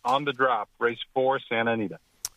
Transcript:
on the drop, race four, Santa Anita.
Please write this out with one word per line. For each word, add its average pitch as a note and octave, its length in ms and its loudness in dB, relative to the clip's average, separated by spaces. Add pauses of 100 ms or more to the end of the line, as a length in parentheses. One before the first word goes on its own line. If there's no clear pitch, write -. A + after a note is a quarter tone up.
on C3+ 180 2
the C#3+ 100 -2
drop, B2 360 0 (100)
race A#2 180 0 (160)
four, C3 360 2
Santa A2+ 240 0
Anita. A2 240 -4 (400)